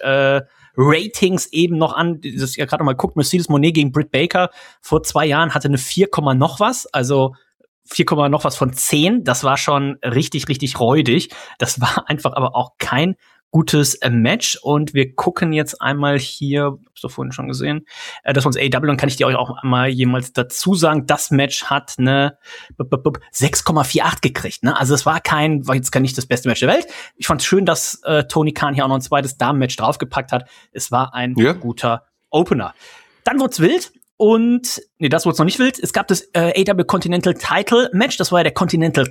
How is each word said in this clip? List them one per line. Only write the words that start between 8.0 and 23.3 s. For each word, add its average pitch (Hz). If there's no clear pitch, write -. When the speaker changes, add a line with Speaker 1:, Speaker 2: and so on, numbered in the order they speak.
Speaker 1:
Komma 147
noch 143
was 135
von 127
zehn, 180
das 123
war 139
schon 139
richtig, 131
richtig 135
räudig. 131
Das -
war -
<laughs> -
einfach 147
aber 131
auch 123
kein 165
gutes, 151
äh, 127
Match 120
und 147
wir 135
gucken 175
jetzt 151
einmal 143
hier, 143
hab's -
doch 131
vorhin 131
schon 131
gesehen, 143
äh, 143
das 135
uns 131
A -
E 135
W, 135
dann 143
kann 139
ich 135
dir 139
auch 123
mal 127
jemals 127
dazu 151
sagen, 156
das 147
Match 139
hat -
eine 139
b-, 139
b-, 131
b-, 131